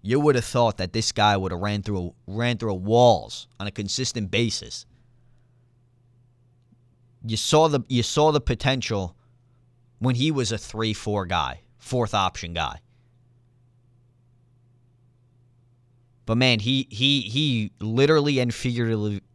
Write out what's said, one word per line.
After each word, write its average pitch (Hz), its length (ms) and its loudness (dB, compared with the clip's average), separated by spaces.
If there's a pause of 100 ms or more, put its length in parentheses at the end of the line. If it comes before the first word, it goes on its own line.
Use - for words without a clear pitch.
you 120 180 0
would 147 140 4
have 123 120 0
thought 120 320 0
that 92 160 -6
this - 180 -2
guy 104 260 2
would 92 140 -4
have 87 100 -6
ran 104 220 -4
through 95 240 -4
a, - 240 -14
ran 117 260 -2
through 110 140 -4
a 95 40 -2
walls 104 720 4 (120)
on 101 80 -6
a 98 40 -8
consistent 107 600 -6
basis. - 560 -2 (2250)
You 113 140 -4
saw 156 300 4
the, 143 200 2
you 123 140 2
saw 151 300 2
the 147 100 2
potential 113 760 -2 (840)
when 127 160 0
he 143 160 0
was 123 200 -2
a 107 60 -4
three 110 360 -4
four 104 340 -4
guy, 78 340 -2 (160)
fourth 117 380 -2
option 90 380 -2
guy. 80 260 -6 (3500)
But 113 120 2
man, 123 240 4
he, 131 280 0
he, 135 320 0
he 113 580 -2
literally 139 600 2
and 123 120 0
figuratively, 113 680 -2 (120)